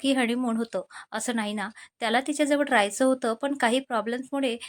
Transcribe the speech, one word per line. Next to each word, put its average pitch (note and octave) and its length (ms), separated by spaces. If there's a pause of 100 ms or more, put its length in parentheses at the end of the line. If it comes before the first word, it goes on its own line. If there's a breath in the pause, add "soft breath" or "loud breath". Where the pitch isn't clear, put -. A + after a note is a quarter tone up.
की C4+ 120
हनीमून A#3+ 440
होतं A3+ 240 (300 loud breath)
असं A3+ 240
नाही G#3 180
ना. G#3+ 160 (300 loud breath)
त्याला A#3 220
तिच्याजवळ D4 480
राहायचं G#3+ 360
होतं, C4 280
पण C#4 200
काही B3+ 260
प्रॉब्लेम्समुळे B3 800 (120 loud breath)